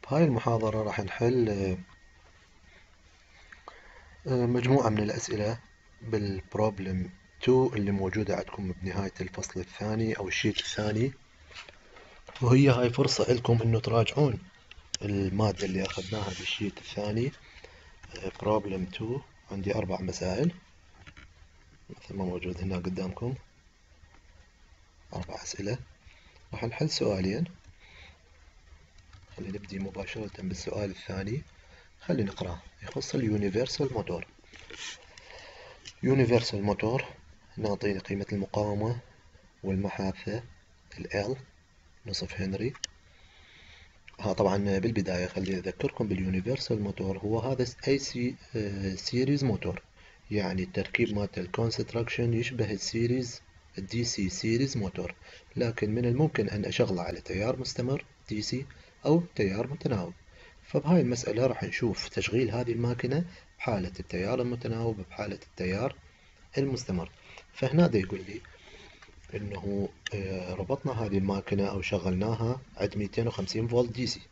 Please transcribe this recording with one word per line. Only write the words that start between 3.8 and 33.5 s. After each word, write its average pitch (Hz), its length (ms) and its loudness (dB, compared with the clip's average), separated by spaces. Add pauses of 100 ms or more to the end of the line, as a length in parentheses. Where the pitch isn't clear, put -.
آه، 127 180 4
مجموعة 123 440 6
من 107 100 4
الأسئلة 107 600 0 (420)
بالبروبلم 98 1080 0 (320)
تو 127 320 6
اللي 101 180 2
موجودة 98 440 2
عندكم 95 360 -4
بنهاية 92 500 -4
الفصل - 380 -6
الثاني 110 580 -2
أو 98 100 -2
الشيت 98 320 0
الثاني، 107 540 0 (1300)
وهي 127 280 8
هاي 123 200 6
فرصة - 420 4
إلكم 120 300 4
إنه 113 180 4
تراجعون 117 600 4 (640)
المادة 101 640 2
اللي 95 200 0
أخذناها 101 440 -4
بالشيت 92 480 -4
الثاني، 107 540 -2 (840)
آه، 95 160 -6 (100)
problem 101 440 0
تو. 113 360 -6 (300)
عندي 98 240 -2
أربع 92 260 -2
مسائل 95 500 0 (1400)
مثل - 260 -14
ما 95 100 -2
موجود 90 360 -4
هنا 95 140 -2
قدامكم، 92 600 -4 (1800)
أربع 82 300 -8
أسئلة. 101 340 -4 (760)
راح - 100 -6
نحل 135 260 -2
سؤالين. 104 560 0 (1900)
خلينا 92 200 -8
نبدي 98 220 -8
مباشرة 98 640 -6
بالسؤال 95 480 -4
الثاني. 95 520 -4 (580)
خلينا 135 320 0
نقرأ، 87 300 -6 (220)
يخص - 320 -6
اليونيفرسال 113 800 2